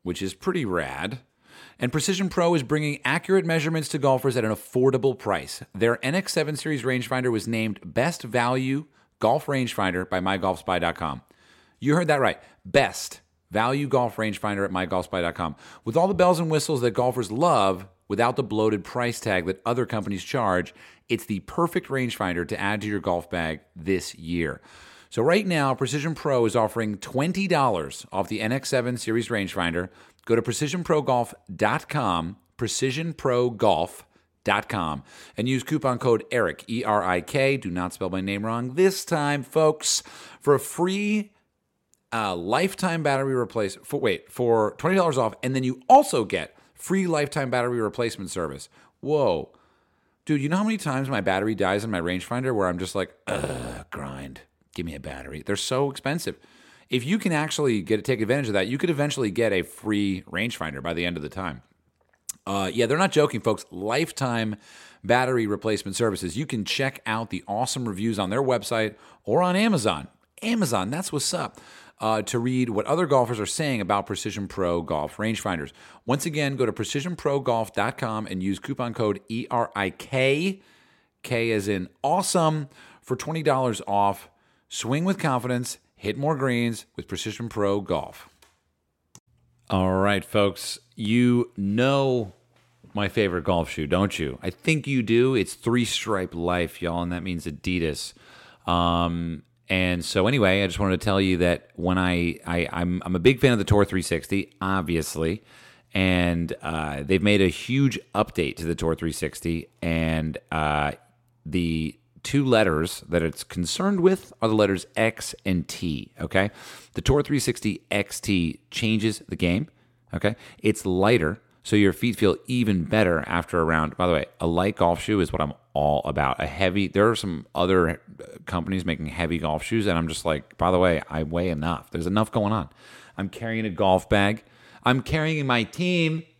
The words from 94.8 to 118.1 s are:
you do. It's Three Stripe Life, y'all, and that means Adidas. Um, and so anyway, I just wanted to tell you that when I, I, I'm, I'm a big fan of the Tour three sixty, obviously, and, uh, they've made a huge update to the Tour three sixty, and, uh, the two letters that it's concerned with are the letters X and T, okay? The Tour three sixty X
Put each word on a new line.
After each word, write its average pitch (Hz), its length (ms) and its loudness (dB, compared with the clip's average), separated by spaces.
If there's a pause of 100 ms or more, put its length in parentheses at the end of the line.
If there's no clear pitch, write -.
you 135 160 0
do. 120 320 4
It's 101 200 0
Three 120 280 2
Stripe 101 500 -2
Life, 85 480 -2
y'all, 85 200 -2
and 87 100 -4
that 87 120 -6
means 90 220 -6
Adidas. 82 680 -4 (540)
Um, 85 760 0 (240)
and 90 380 0
so 98 220 2
anyway, 101 360 4
I 95 40 0
just 90 120 -4
wanted 95 200 2
to - 60 -10
tell 98 140 2
you 92 180 2
that 87 380 2
when 90 220 0
I, 87 480 0
I, 87 260 -2
I'm, 87 340 -2
I'm 90 100 -2
a 90 40 0
big 120 200 6
fan 135 120 6
of 117 80 2
the 98 60 0
Tour 101 200 6
three 92 160 -2
sixty, 87 600 -4
obviously, 85 840 -2 (500)
and, 90 680 2
uh, 76 420 -6
they've 92 180 2
made 104 200 4
a 95 80 6
huge 127 500 0 (160)
update 87 420 -2
to 82 80 -8
the 82 100 0
Tour 82 200 0
three 82 160 -4
sixty, 82 560 -4 (140)
and, 80 560 0 (140)
uh, 76 420 0 (520)
the 82 500 -2 (260)
two 143 220 0
letters 101 640 2
that 85 160 2
it's 82 220 -4
concerned 185 560 -2
with 190 400 2
are 113 80 2
the 110 60 2
letters 98 300 4 (100)
X - 380 0 (120)
and 90 220 0
T, 76 520 -6
okay? 95 300 0 (440)
The 123 80 -6
Tour 147 200 4
three 143 180 0
sixty - 420 -2 (100)
X - 280 -2